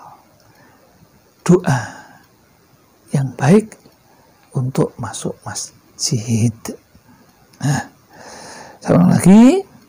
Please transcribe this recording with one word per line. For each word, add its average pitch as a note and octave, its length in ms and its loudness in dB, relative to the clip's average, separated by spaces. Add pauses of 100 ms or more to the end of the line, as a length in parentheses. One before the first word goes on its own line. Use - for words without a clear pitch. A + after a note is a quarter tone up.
(1400)
doa D3+ 380 0 (1300)
yang C3+ 240 -4
baik G3 420 0 (760)
untuk C3 480 -4
masuk - 400 -12
masjid. A2+ 1120 -6 (1080)
Nah, - 300 -6 (880)
saya - 160 -4
ulang F3+ 240 2
lagi B3 480 6 (240)